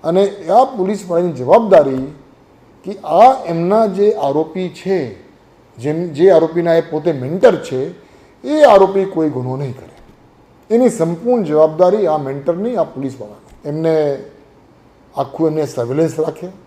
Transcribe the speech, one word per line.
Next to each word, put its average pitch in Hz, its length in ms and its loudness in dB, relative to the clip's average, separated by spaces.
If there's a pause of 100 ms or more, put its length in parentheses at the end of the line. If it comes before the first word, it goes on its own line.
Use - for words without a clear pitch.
અને 180 200 0 (260)
આ 233 160 4
પોલીસવાળાની 185 760 -4
જવાબદારી 147 640 4 (800)
કે 185 60 -10 (120)
આ 190 260 6 (160)
એમના 175 420 0
જે 196 280 0
આરોપી 156 540 -4
છે, 190 280 -6 (800)
જેમ, 147 200 -4 (160)
જે 151 180 2
આરોપીના 165 440 2
એ 170 60 2
પોતે 160 320 -4
મેન્ટર 165 480 2
છે, 131 200 -6 (640)
એ 294 200 2
આરોપી 196 420 6
કોઈ 160 240 -2
ગુનો 127 280 -6
નહીં 135 160 -8
કરે. - 220 -20 (760)
એની 233 200 4
સંપૂર્ણ 175 540 -2
જવાબદારી 160 640 2
આ 156 100 0
મેન્ટરની, 165 600 -6
આ 160 80 0
પોલીસવાળાની. 120 760 -14
એમને 160 300 -4 (1200)
આખું 139 320 -4
એમને 156 200 -2
સર્વેલન્સ 131 520 -4
રાખે 160 300 -6 (180)